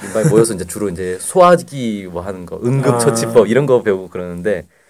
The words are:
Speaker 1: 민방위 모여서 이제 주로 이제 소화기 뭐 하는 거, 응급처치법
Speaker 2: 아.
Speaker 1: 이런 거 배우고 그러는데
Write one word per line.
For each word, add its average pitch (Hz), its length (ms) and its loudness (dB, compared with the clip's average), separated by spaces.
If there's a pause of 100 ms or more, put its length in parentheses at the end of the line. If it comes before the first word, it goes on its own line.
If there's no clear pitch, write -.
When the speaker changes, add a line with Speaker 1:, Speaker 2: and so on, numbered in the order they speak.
Speaker 1:
민방위 110 260 0
모여서 113 240 4
이제 90 140 -8
주로 101 240 -6
이제 92 300 -6
소화기 143 920 2
뭐 87 100 -8
하는 92 220 -10
거, - 180 -12
응급처치법 117 840 2
Speaker 2:
아. - 20 0
Speaker 1:
이런 123 180 2
거 127 160 2
배우고 95 260 -2
그러는데 90 580 -6 (240)